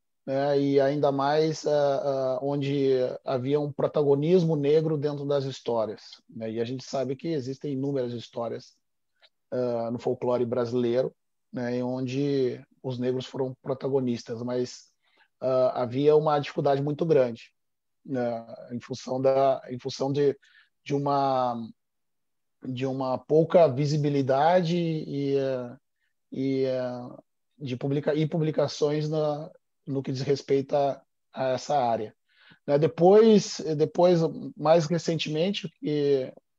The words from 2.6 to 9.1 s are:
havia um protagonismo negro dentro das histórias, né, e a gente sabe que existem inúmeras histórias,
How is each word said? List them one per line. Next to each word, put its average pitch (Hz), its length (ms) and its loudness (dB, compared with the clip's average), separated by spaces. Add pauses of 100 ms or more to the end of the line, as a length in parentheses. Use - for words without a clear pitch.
havia 135 360 0
um 147 100 -4
protagonismo 151 840 2
negro 156 420 2
dentro 143 260 -4
das 143 200 0
histórias, 113 840 -6
né, 113 220 -10
e 110 100 -4
a 117 40 -2
gente 127 180 -6
sabe 135 320 -6
que 147 140 -8
existem 139 460 -6
inúmeras 131 380 -4
histórias, 117 680 -10 (720)